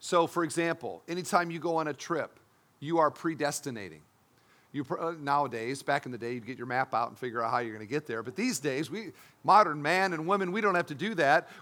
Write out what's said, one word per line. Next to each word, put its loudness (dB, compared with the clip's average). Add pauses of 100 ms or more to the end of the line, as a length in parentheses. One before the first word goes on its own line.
So, 4
for 0
example, -2
anytime 0
you -8
go -2
on 0
a -2
trip, -6 (400)
you -2
are 6
predestinating. -4 (680)
You -4
pr-, -6
uh, -4
nowadays, 0
back 0
in -8
the -6
day, -4
you'd -8
get -8
your -10
map 0
out 0
and -16
figure -4
out 0
how 2
you're -4
gonna -12
get -4
there. -6
But -10
these -2
days, -4
we, -10 (320)
modern 6
man 2
and -4
women, 2
we -2
don't 4
have 0
to -8
do -4
that. 4 (120)